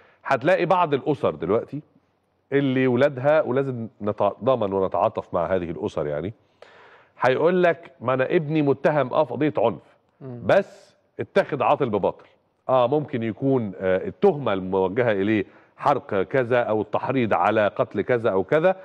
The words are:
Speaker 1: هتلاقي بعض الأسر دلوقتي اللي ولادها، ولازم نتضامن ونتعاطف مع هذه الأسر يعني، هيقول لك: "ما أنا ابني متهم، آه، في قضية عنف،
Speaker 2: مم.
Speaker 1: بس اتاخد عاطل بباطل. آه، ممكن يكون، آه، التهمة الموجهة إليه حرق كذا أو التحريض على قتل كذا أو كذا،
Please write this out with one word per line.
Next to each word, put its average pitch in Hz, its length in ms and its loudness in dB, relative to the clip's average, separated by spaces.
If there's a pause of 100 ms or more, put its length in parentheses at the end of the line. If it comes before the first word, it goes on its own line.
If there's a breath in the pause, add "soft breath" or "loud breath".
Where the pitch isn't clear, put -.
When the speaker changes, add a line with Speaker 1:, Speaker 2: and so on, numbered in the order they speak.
(240 loud breath)
Speaker 1:
هتلاقي 165 420 0
بعض 175 280 2
الأسر 123 400 -2
دلوقتي 101 480 -4 (720)
اللي 131 320 2
ولادها، 135 560 2
ولازم 123 460 -4 (140)
نتضامن 107 720 0
ونتعاطف 95 600 -2
مع 85 120 0
هذه 87 240 -2
الأسر 82 360 -6
يعني، 78 260 -6 (880 soft breath)
هيقول 160 420 2
لك: - 280 0 (100)
"ما 123 140 -2
أنا 131 100 0 (120)
ابني 156 260 0
متهم، 139 520 0
آه، 156 100 2
في - 100 -6
قضية 143 240 -2
عنف، 104 380 -2 (240)
Speaker 2:
مم. 123 240 -14
Speaker 1:
بس - 520 -2 (240)
اتاخد 139 420 -2
عاطل 135 280 2
بباطل. 95 340 -2 (440)
آه، 123 200 4
ممكن 143 340 -2
يكون، 113 580 -2
آه، 92 260 0
التهمة 139 460 0
الموجهة 95 600 0
إليه 104 320 0 (320 soft breath)
حرق 120 460 -2
كذا 123 380 0
أو 107 200 0
التحريض 120 540 -2
على 104 340 2
قتل 131 340 -2
كذا 120 280 0
أو 95 140 0
كذا، 175 400 2